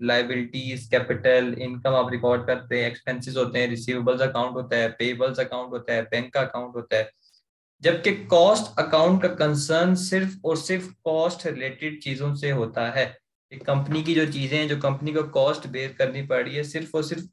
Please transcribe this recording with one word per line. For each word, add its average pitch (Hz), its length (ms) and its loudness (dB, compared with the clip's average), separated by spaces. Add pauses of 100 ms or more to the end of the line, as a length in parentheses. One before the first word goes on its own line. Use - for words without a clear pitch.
liabilities, 123 880 -2
capital, 123 680 4
income 127 360 -2
आप 123 180 2
record 120 340 2
करते 123 360 -2
हैं, 117 80 -2
expenses 127 460 -8
होते 123 220 0
हैं, 123 100 2
receivables 123 520 0
account 127 320 0
होता 123 240 -4
है, 117 120 2
पेबल्स 123 520 -2
account 127 300 -6
होता 120 220 -6
है, 117 100 0
बैंक 123 320 -4
का 139 60 2
account 123 360 -4
होता 113 200 -2
है। 107 140 0 (720)
जबकि 165 440 0
cost 180 540 4
account 180 440 4
का 185 60 4
कंसर्न 160 640 2
सिर्फ 190 500 -2
और 160 120 0
सिर्फ 185 380 -4 (100)
cost 165 420 0
related 135 560 -6
चीजों 143 320 -4
से 143 160 -2
होता 117 400 -2
है। 131 280 -2 (340)
एक 139 120 -16
company 143 380 0
की 165 120 0
जो 156 180 2
चीजें 139 260 -2
हैं, 151 100 0
जो 143 120 -2
company 143 320 -2
को 151 100 0
cost 147 440 0
bear 131 260 -6
करनी 135 340 -2
पड़ 127 160 2
रही 135 140 -6
है, 147 80 -2
सिर्फ 156 300 -6
और 156 80 2
सिर्फ 165 300 -6